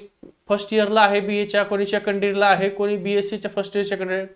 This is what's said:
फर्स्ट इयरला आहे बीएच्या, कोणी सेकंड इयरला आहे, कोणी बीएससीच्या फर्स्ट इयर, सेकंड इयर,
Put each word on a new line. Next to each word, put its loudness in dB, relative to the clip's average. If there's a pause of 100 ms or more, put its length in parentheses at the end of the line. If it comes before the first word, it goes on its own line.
(500)
फर्स्ट -2
इयरला 4
आहे 4
बीएच्या, 0
कोणी -2
सेकंड -2
इयरला 2
आहे, 4
कोणी -2
बीएससीच्या -2
फर्स्ट -4
इयर, 0
सेकंड -4
इयर, -2 (100)